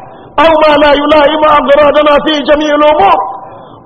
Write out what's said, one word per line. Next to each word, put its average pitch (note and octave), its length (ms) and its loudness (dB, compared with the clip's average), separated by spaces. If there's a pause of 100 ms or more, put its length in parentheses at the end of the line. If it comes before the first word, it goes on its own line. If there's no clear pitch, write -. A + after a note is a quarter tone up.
(440)
أو E4 60 2 (140)
ما D4+ 80 2 (120)
لا D4 80 2 (100)
يلائم D4+ 400 0 (160)
أغراضنا C#4+ 560 2 (100)
في D#4 100 -2 (160)
جميع D4+ 200 -2 (100)
الأمور. D#4 380 2 (680)